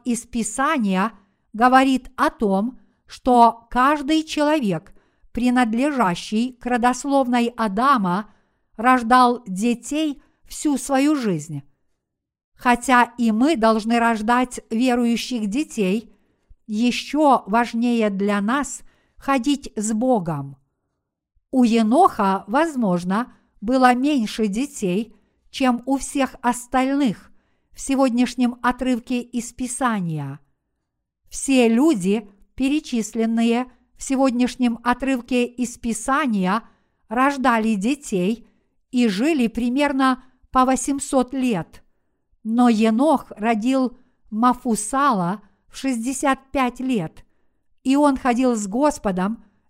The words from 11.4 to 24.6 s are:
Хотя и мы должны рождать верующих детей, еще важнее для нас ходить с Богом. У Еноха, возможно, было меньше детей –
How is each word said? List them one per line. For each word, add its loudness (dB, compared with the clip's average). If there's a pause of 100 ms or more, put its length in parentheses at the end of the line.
Хотя 2
и 0
мы 2
должны 2
рождать 0 (100)
верующих 0
детей, -4 (520)
еще 0
важнее 0
для -2
нас -4 (360)
ходить -2
с -4
Богом. -2 (920)
У 4
Еноха, 2
возможно, -2 (260)
было 4
меньше -2
детей – -4 (360)